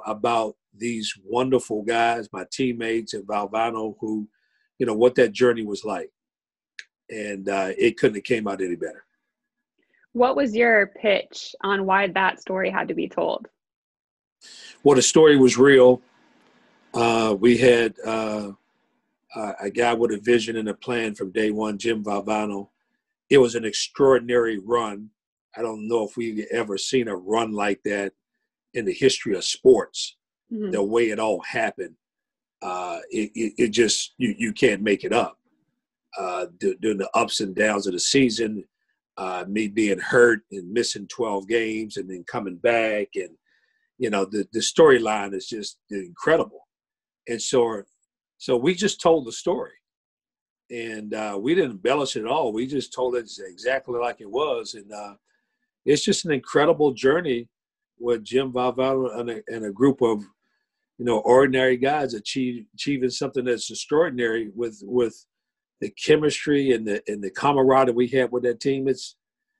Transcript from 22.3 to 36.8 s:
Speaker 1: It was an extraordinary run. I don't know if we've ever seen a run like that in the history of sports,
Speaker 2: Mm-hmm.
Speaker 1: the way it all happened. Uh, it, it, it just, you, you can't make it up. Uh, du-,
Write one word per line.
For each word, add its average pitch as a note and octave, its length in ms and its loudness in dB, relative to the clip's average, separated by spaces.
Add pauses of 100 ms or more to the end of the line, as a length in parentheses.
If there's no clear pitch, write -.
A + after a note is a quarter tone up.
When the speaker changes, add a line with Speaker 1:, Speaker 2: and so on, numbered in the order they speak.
Speaker 1:
It C#3 100 6
was A#2+ 180 4
an A2+ 100 -6
extraordinary A#2+ 920 2
run. G#2+ 520 -4 (440)
I A2 60 -10
don't A2 260 -6
know A2+ 200 0
if - 100 -12
we've A2 340 -6
ever G#2+ 280 -4
seen B2 300 -2
a G2+ 80 -6
run G#2+ 360 -2
like G2+ 320 -2
that G2+ 300 -4 (580)
in A2+ 140 -6
the F#2 80 -2
history B2+ 420 0
of E2+ 80 -6
sports, - 720 2 (360)
Speaker 2:
Mm-hmm. G#3+ 180 -6
Speaker 1:
the G#2 120 0
way A2+ 260 2
it G#2 100 -4
all G#2+ 220 -2
happened. G2 540 -6 (680)
Uh, F2+ 400 -8 (100)
it, G#2+ 240 -4
it, A2 220 -4
it A#2+ 120 2
just, G#2+ 500 0
you, A2+ 180 0
you A2 160 -4
can't G#2 300 2
make G2+ 200 0
it F#2+ 100 -2
up. - 260 0 (800)
Uh, F2+ 260 -6 (140)
du-, F#2+ 240 -2